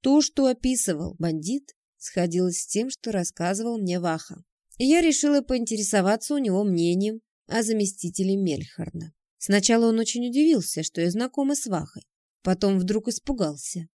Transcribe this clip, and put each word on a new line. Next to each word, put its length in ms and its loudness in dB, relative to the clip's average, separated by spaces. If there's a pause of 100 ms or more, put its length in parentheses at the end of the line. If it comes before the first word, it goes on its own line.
То, 180 6
что 260 0
описывал 720 -2
бандит, 560 -4 (220)
сходилось 640 -2
с 40 -8
тем, 240 -2
что 200 -10
рассказывал 680 -4
мне 220 -2
Ваха. 420 -6 (340)
И 100 -2
я 140 6
решила 400 4
поинтересоваться 960 0
у 40 0
него 260 0
мнением 560 0 (260)
о 160 -2
заместителе 760 -2
Мельхорна. 760 -6 (260)
Сначала 480 4
он 120 4
очень 300 -2
удивился, 540 2
что 180 -6
я 100 2
знакома 440 -2
с 120 -4
Вахой. 400 -6 (360)
Потом 360 2
вдруг 300 -2
испугался. 800 -4 (100)